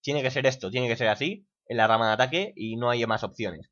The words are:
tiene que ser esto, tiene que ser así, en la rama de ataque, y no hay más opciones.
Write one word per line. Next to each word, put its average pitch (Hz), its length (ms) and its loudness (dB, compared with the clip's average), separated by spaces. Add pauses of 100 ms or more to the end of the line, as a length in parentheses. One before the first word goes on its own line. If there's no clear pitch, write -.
tiene 139 220 -4
que 127 80 -2
ser 135 140 -2
esto, 131 260 -2
tiene 123 160 -2
que 117 80 0
ser 113 140 0
así, 156 380 -4 (200)
en 120 100 -4
la 110 100 6
rama 113 200 6
de 110 60 2
ataque, 151 420 0
y 110 220 -8
no 120 120 0
hay 120 160 2
más 110 180 0
opciones. 98 480 -8